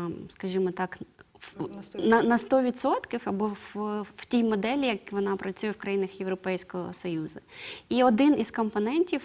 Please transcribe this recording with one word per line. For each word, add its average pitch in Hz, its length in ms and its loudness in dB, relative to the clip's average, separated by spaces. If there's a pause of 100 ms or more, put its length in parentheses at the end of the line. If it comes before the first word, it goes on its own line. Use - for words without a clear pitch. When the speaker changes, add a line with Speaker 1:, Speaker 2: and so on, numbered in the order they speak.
(300)
Speaker 1:
скажімо 185 420 -2
так, 180 280 -6 (580)
в-, - 40 -8
Speaker 2:
На 202 220 -10
сто - 140 -14
відсотків. 190 120 2
Speaker 1:
на, 226 140 6
на 233 140 4
сто 262 240 4
відсотків 254 640 -2
або 196 220 -2 (260)
в, 208 280 -4 (160)
в - 80 -14
тій 240 180 4
моделі, 226 440 2
як 208 240 -2
вона 196 240 0
працює 196 360 -4
в 196 60 -8
країнах 196 420 -2
Європейського 185 760 -4
Союзу. 160 460 -6 (500)
І 247 140 4
один 247 360 8
із 226 120 -2
компонентів, 226 720 0